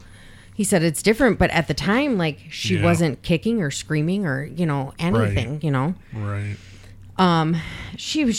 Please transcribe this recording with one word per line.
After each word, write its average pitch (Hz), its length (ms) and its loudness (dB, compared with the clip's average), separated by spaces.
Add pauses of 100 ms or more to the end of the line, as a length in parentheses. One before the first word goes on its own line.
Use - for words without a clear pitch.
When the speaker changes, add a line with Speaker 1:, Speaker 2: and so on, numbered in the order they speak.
(540)
Speaker 1:
he 214 100 0
said, 185 180 2
"it's 165 200 0
different, 214 360 4
but 180 120 4
at 165 180 0
the 156 60 0
time, 233 440 0
like, 160 200 0 (120)
she 175 260 -2
Speaker 2:
Yeah. 156 80 2
Speaker 1:
wasn't 170 380 2
kicking 220 400 0
or 143 80 -2
screaming 165 560 -2
or, 135 180 -2
you 156 220 -4
know, 139 200 0 (140)
Speaker 2:
Right. 175 140 0
Speaker 1:
anything, 107 480 0
you 160 80 0
know?" 139 240 0 (180)
Speaker 2:
Right. 104 440 -6 (600)
Speaker 1:
Um, 170 380 4 (400)
she - 300 -2
was 226 120 0